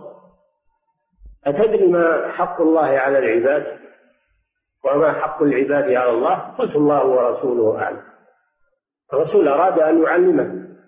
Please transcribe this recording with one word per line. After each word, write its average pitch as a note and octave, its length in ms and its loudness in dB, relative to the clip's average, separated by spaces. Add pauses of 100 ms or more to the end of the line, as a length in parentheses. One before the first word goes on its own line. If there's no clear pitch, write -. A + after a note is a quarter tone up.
(1500)
"أتدري G3+ 420 2
ما E3+ 400 2
حق - 340 -6
الله D#3+ 260 2
على C3+ 320 0
العباد B2 600 -2 (1040)
وما C#3+ 280 0
حق - 300 -4
العباد C3+ 480 0
على B2 180 0
الله؟" B2+ 260 0 (220)
قلت: A#3+ 180 -4
"الله D3 300 2
ورسوله A#2+ 760 0
أعلم". G2 180 -8 (1120)
الرسول D#3+ 340 2
أراد D#3+ 320 2
أن D#3+ 240 4
يعلمه E3 680 0 (180)